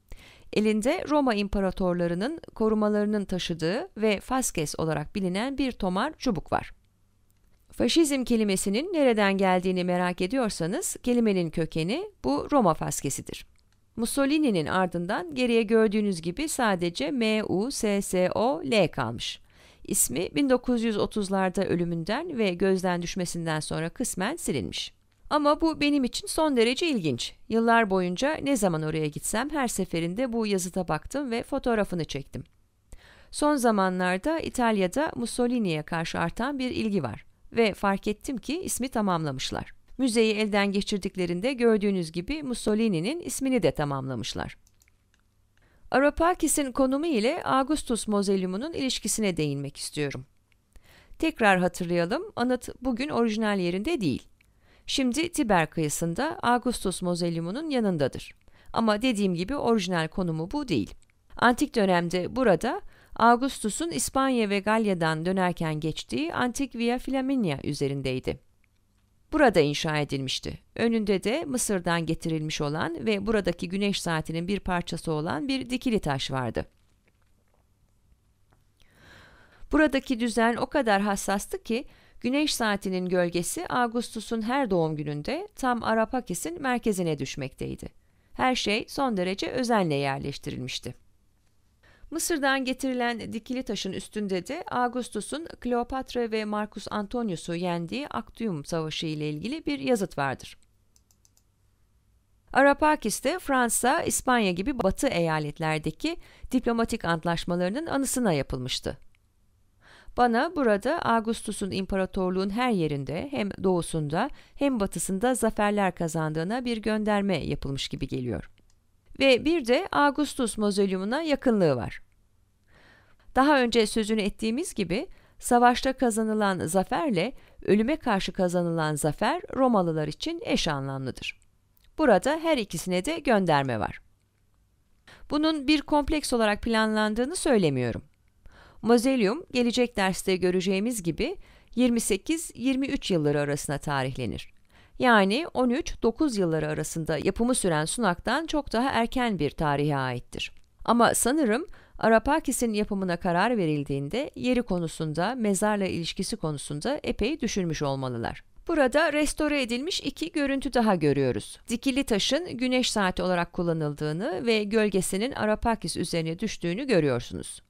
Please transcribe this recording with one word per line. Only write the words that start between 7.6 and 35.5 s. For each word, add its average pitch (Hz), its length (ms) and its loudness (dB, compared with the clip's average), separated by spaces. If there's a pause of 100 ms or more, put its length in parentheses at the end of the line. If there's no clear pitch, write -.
Faşizm 269 520 2
kelimesinin 220 720 0
nereden 214 440 4
geldiğini 185 460 2
merak 180 380 0
ediyorsanız 208 840 -2
kelimenin 214 460 2
kökeni 175 640 -2 (120)
bu 269 280 0
Roma 226 220 6
faskesidir. - 720 -6 (500)
Mussolini'nin 269 720 2
ardından 185 680 -2
geriye 233 280 2
gördüğünüz 208 580 2
gibi 175 280 -4
sadece 202 640 0
M 220 320 0
U 214 280 -2
S 202 300 0
S 180 300 2
O 277 320 0
L 220 240 4
kalmış. 117 520 -6 (440)
İsmi - 520 -2
bin 277 140 2
dokuz 247 340 2
yüz 226 140 0
otuzlarda 190 680 0
ölümünden 175 720 -2
ve 202 160 2
gözden 180 480 2
düşmesinden 170 580 -4
sonra 160 300 -4
kısmen 226 460 -4
silinmiş. - 580 -4 (360)
Ama 294 320 4
bu 320 200 0
benim 294 220 4
için 247 240 -4
son 311 300 0
derece 247 300 4
ilginç. 160 480 -2 (140)
Yıllar 226 400 4
boyunca 190 440 0
ne 277 240 0
zaman 180 240 2
oraya 156 260 -2
gitsem 220 420 -4
her 285 180 0
seferinde 185 640 -2
bu 226 140 -2
yazıta 185 400 -2
baktım 247 440 -4
ve 233 120 -2
fotoğrafını 214 600 -2
çektim. - 380 -10 (880)
Son 302 240 2
zamanlarda 190 840 2
İtalya'da 226 760 0
Mussolini'ye 233 680 -2